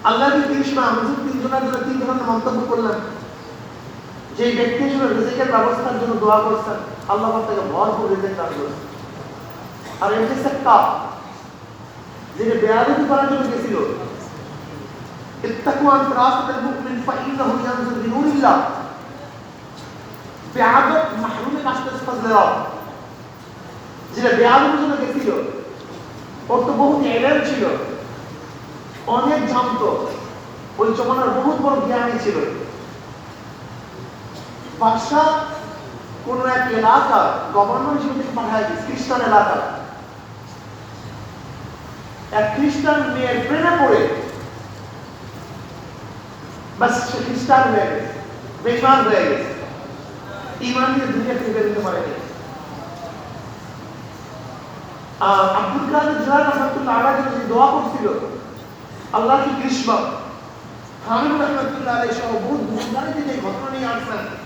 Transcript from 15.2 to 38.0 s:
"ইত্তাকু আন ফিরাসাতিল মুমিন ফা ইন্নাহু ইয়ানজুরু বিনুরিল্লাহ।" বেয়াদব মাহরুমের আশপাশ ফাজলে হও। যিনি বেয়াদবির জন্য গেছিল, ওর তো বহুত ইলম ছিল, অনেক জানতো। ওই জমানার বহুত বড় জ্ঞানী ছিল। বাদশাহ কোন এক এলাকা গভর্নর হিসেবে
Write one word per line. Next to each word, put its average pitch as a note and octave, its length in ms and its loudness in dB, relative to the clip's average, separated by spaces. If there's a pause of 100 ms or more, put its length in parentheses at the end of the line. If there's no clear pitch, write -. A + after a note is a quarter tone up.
"ইত্তাকু C#4 460 2
আন C4+ 180 8
ফিরাসাতিল B3+ 540 2
মুমিন B3+ 440 -4
ফা - 80 0 (140)
ইন্নাহু C4 360 0
ইয়ানজুরু A#3+ 380 -2
বিনুরিল্লাহ।" C4+ 600 4 (1900)
বেয়াদব B3 680 6
মাহরুমের C#4 460 -2
আশপাশ C4 380 -2
ফাজলে A3+ 280 0
হও। - 300 6 (1500)
যিনি A#3+ 120 -2
বেয়াদবির C4+ 520 6
জন্য - 200 2
গেছিল, C4 320 -2 (1160)
ওর B3 160 4
তো - 80 0
বহুত C#4+ 320 4
ইলম B3 400 4
ছিল, A#3 460 0 (1160)
অনেক B3 400 4
জানতো। - 640 2 (680)
ওই A3 200 4
জমানার B3 320 2
বহুত C#4 320 2
বড় C4+ 240 4
জ্ঞানী A#3+ 260 2 (120)
ছিল। G3+ 160 2 (2500)
বাদশাহ C#4+ 600 4 (840)
কোন B3+ 240 0
এক B3 220 2
এলাকা A3 680 6 (140)
গভর্নর B3 400 4
হিসেবে C#4+ 200 0